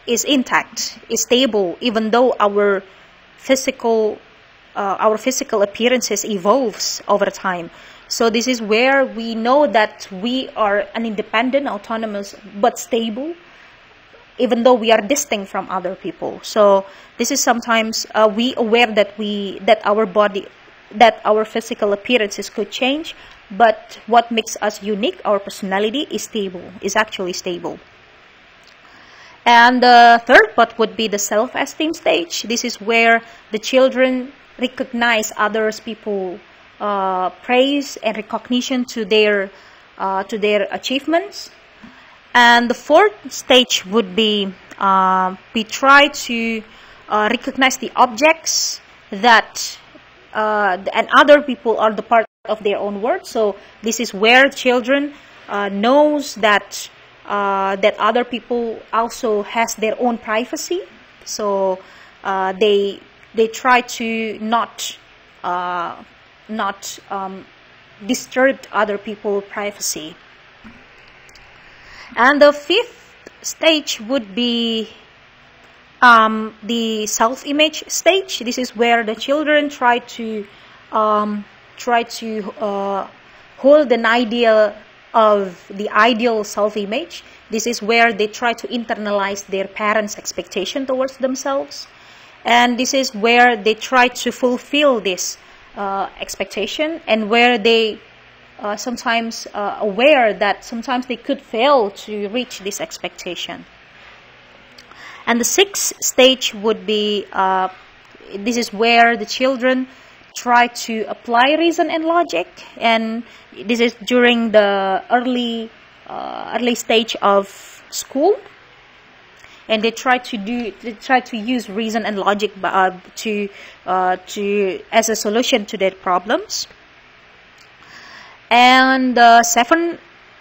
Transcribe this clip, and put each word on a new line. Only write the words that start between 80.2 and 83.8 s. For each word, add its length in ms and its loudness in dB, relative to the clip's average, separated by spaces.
um, 540 0
try 260 0
to, 560 -10
uh, 480 -4
hold 360 6